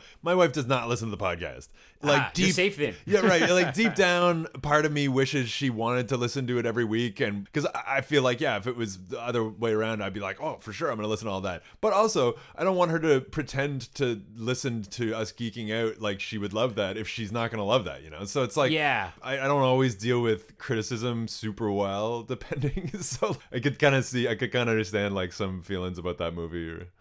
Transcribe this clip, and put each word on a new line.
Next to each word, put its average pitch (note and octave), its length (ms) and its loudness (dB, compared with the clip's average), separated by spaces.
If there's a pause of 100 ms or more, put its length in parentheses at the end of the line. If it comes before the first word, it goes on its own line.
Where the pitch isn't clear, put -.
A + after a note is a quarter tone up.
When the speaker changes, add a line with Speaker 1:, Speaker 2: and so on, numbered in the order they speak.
(220)
Speaker 1:
my E3+ 140 2
wife E3+ 160 6
does C3+ 160 -2
not A#2+ 220 2
listen A2+ 200 0
to G2+ 60 -4
the G2+ 80 -8
podcast. E2 460 -4 (320)
Like, C#3+ 200 4
Speaker 2:
Ah, G#2+ 140 -2
you're F#3 120 2
Speaker 1:
deep F#3 80 4
Speaker 2:
safe G3 200 2
then. C3+ 200 -2 (100)
Speaker 1:
Yeah, G3 160 4
right. F3+ 280 6
Like, F3+ 240 4
Speaker 2:
<laughs> - 0 -
Speaker 1:
deep G#3 220 2
down, F3 520 4 (140)
part D3+ 240 4
of D3+ 60 2
me C#3+ 160 2
wishes C3+ 420 2
she C#3 200 0
wanted A#2 400 0
to C3+ 80 0
listen B2 300 -2
to B2 120 0
it A#2 60 -2
every A#2 180 0
week, A2+ 380 0
and G2+ 320 -2
'cause C#3 200 0
I, - 140 -6
I C3+ 140 0
feel C#3 220 4
like, B2 180 2
yeah, C3 160 0
if G2+ 100 -4
it B2 80 -4
was A2 300 -4
the A#2+ 160 -8
other A#2+ 260 0
way A2 240 -2
around, A2 320 0
I'd G2 100 -4
be G#2 60 -8
like, G2 220 -6
"Oh, C#3+ 160 -4
for G#2+ 160 -12
sure, D#3 160 -2
I'm A#2 80 -2
gonna G#2+ 100 -4
listen G#2+ 200 -2
to G#2 40 -2
all G2 100 -2
that." F#2+ 220 -6 (160)
But G#3 140 2
also, F#3+ 420 4 (220)
I E3 80 -2
don't F#3+ 100 2
want F3 160 4
her E3 80 0
to D3+ 220 6
pretend C#3 640 -4 (120)
to A#2+ 260 0 (140)
listen A#2 480 -2
to A2 320 -2
us A2 160 -4
geeking A2+ 420 -6
out A2+ 280 -2
like G2+ 180 -2
she - 180 -6
would G2+ 160 -4
love A2+ 220 0
that G2+ 220 -2
if G#2+ 100 -6
she's G#2+ 240 -6
not A#2 200 -2
gonna A2 140 -4
love A2 200 2
that, C#2 180 -10
you D#2 60 -18
know? D#2+ 160 -12
So C3 180 -2
it's A#2+ 140 -4
like, C#3 160 2
Speaker 2:
Yeah. C3 380 0 (120)
Speaker 1:
I, C3 160 -6
I C3+ 80 -2
don't C#3+ 160 4
always B2+ 320 4
deal A#2+ 260 0
with A2 360 -2
criticism A#2 720 -4
super G#2+ 420 -4
well, G#2 520 -2
<laughs> G#2+ 40 -18
depending. C#3 600 -4 (100)
So - 380 -2 (160)
I B2+ 80 -2
could C3 180 -2
kinda C#3 240 4
see, B2 240 0
I A#2 80 0
could G#2+ 160 -4
kinda A#2+ 200 2
understand, G2+ 440 0
like, F#2 160 -2
some F#2+ 300 -4
feelings F2+ 360 -4
about F2 200 -4
that E2+ 160 -2
movie E2+ 340 -6
or E2+ 200 -10 (140)